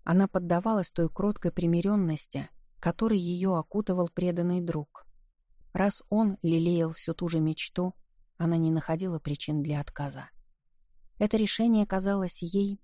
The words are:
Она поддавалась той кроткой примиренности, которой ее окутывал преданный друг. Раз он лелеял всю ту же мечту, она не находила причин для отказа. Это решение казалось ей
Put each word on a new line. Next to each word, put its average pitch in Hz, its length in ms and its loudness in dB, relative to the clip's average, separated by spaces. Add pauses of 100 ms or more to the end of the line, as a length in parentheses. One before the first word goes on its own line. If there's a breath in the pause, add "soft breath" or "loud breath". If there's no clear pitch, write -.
Она 190 240 4
поддавалась 180 600 0
той 170 200 0
кроткой 196 420 -2
примиренности, 170 1000 0 (300)
которой 214 400 0
ее 180 360 0
окутывал 180 540 -2
преданный 175 520 0
друг. 160 440 -6 (680)
Раз 196 360 0
он 208 320 2
лелеял 165 520 2
всю - 200 -8
ту 175 140 -4
же 165 120 0
мечту, 160 540 -2 (440)
она 165 200 2
не 160 140 2
находила 165 480 -2
причин 147 420 -4
для 147 180 -2
отказа. 139 500 -10 (920)
Это 214 180 2
решение 220 480 2
казалось 190 560 -2
ей 196 420 -2